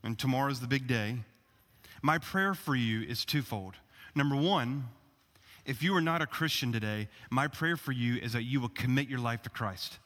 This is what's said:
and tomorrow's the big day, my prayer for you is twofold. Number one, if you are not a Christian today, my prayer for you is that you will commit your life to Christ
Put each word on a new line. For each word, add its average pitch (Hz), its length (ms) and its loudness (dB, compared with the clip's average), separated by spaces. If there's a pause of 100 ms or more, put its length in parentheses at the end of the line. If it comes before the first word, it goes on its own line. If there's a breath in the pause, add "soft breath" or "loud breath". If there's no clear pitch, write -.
and 113 160 -4
tomorrow's 135 400 2
the 123 80 -6
big 131 220 0
day, 113 340 0 (800 loud breath)
my 156 160 4
prayer 190 340 0
for 147 220 0
you 113 280 2
is - 220 -4
twofold. 107 520 -4 (400 loud breath)
Number 143 180 4
one, 139 540 2 (760 loud breath)
if 123 160 -4
you 180 140 2
are 175 60 6
not 165 200 2
a 151 60 2
Christian 143 460 0
today, 107 360 0 (220 loud breath)
my 135 160 4
prayer 165 300 0
for - 160 -4
you 120 240 2
is 117 160 -4
that 120 100 0
you 127 180 0
will 120 80 -2
commit 127 380 0
your 131 140 -4
life 117 220 -2
to - 60 -10
Christ - 580 -6